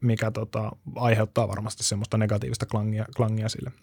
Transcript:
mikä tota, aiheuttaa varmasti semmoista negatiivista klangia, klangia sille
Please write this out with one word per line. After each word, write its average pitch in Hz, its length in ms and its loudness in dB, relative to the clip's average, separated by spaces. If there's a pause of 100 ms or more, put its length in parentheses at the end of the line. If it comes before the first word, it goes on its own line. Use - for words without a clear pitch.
mikä 113 300 2
tota, 113 420 -4 (240)
aiheuttaa 113 520 4
varmasti - 360 -6
semmoista 110 340 0
negatiivista 110 480 0
klangia, 107 380 0 (120)
klangia 110 320 2
sille - 240 -8 (100)